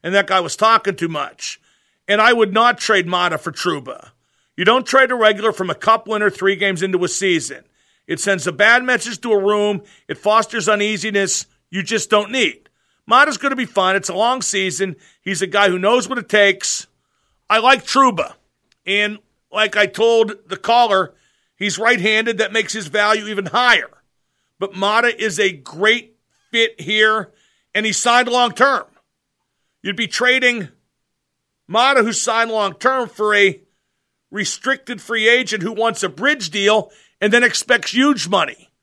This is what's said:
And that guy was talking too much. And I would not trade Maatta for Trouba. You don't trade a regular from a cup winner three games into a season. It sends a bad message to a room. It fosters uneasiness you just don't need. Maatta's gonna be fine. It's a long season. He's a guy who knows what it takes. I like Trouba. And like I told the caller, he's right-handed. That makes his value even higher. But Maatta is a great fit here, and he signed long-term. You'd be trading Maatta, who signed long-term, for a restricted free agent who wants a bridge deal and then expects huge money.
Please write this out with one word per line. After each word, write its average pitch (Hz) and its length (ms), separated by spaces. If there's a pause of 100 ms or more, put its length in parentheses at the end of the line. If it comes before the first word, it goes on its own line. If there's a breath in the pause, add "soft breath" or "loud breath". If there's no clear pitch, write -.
And 175 120
that 196 140
guy 190 120
was 165 160
talking 220 400
too 170 120
much. - 520 (480)
And 208 140
I 240 100
would 214 220
not 240 240
trade 190 280
Maatta 175 320
for 160 140
Trouba. 143 580 (460)
You 180 80
don't 247 220
trade 262 240
a 254 60
regular 214 360
from 185 160
a 156 60
cup 220 340
winner 208 220
three 196 260
games 185 260
into 180 220
a 180 40
season. 143 560 (420)
It 165 120
sends 185 280
a 175 60
bad 220 300
message 240 380
to 233 120
a 202 100
room. 208 400 (260 soft breath)
It 156 80
fosters 214 540
uneasiness 202 760 (260)
you 185 120
just 214 260
don't 208 220
need. 233 400 (400)
Maatta's 277 280
gonna 269 180
be 247 100
fine. 190 300
It's 190 120
a 180 60
long 233 280
season. 190 520 (260 soft breath)
He's 185 220
a 190 60
guy 202 200
who 180 100
knows 220 300
what 254 100
it - 100
takes. 202 580 (640)
I 220 80
like 254 260
Trouba. 233 500 (520)
And 208 320 (320)
like 214 260
I 208 100
told 226 640
the 185 80
caller, 214 580 (420)
he's 196 220
right-handed. 220 600
That 208 140
makes 220 200
his 202 140
value 208 400
even 202 200
higher. 226 440 (680)
But 196 140
Maatta 214 420
is 190 240
a 196 140
great 185 640 (340)
fit 226 300
here, 214 520 (420)
and 214 100
he 214 80
signed 240 360
long-term. 247 580 (960)
You'd 196 140
be 226 100
trading 247 600 (1000)
Maatta, 240 360
who 226 80
signed 226 380
long-term, 220 580
for 208 260
a 196 260 (720)
restricted 240 720
free 220 260
agent 233 340
who 220 100
wants 220 300
a 190 60
bridge 196 420
deal 202 400 (300 soft breath)
and 208 120
then 240 100
expects - 500
huge 247 360
money. 165 420 (120)